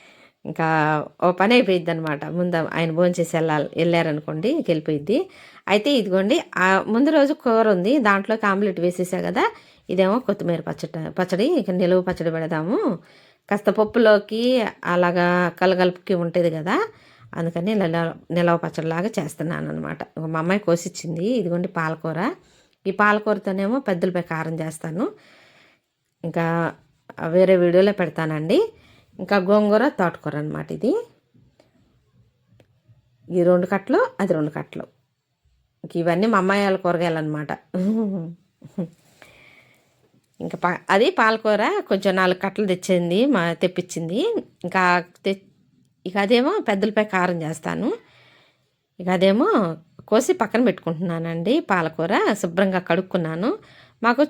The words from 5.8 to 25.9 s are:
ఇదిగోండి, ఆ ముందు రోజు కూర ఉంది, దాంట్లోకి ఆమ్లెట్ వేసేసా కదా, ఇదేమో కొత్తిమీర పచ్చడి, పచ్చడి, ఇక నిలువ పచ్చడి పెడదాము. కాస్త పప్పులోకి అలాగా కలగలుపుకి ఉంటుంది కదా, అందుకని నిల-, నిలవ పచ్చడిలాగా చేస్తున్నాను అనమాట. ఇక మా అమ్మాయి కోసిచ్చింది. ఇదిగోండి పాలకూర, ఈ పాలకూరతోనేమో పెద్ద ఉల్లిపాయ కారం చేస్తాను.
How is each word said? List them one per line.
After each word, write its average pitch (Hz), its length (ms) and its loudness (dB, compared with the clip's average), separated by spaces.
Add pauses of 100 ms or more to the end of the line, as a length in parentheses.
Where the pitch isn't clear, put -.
ఇదిగోండి, 202 460 2 (200)
ఆ 185 300 4
ముందు 240 220 2
రోజు 294 240 4
కూర 226 360 2
ఉంది, 196 300 2
దాంట్లోకి 214 460 2
ఆమ్లెట్ 196 340 0
వేసేసా 180 420 -2
కదా, 180 220 -2 (460)
ఇదేమో 185 300 2
కొత్తిమీర 170 420 -2
పచ్చడి, 160 500 -8
పచ్చడి, 185 360 0 (120)
ఇక 196 120 -4
నిలువ 180 300 2
పచ్చడి 180 300 -4
పెడదాము. 160 460 -2 (720)
కాస్త 202 200 -2
పప్పులోకి 214 720 2 (400)
అలాగా 175 440 2 (340)
కలగలుపుకి 180 520 0
ఉంటుంది 170 380 0
కదా, 160 240 -2 (580)
అందుకని 170 420 -4
నిల-, 165 380 0 (180)
నిలవ 170 260 2
పచ్చడిలాగా 165 520 -4 (100)
చేస్తున్నాను 156 500 -6
అనమాట. 151 320 -8
ఇక - 240 -12
మా 160 140 -4
అమ్మాయి 180 200 0
కోసిచ్చింది. 170 640 -4
ఇదిగోండి 180 420 -2
పాలకూర, 160 520 -6 (640)
ఈ 190 60 -4
పాలకూరతోనేమో 208 880 0
పెద్ద 190 240 -4
ఉల్లిపాయ 180 260 0
కారం 160 300 -4
చేస్తాను. 165 440 -8 (1200)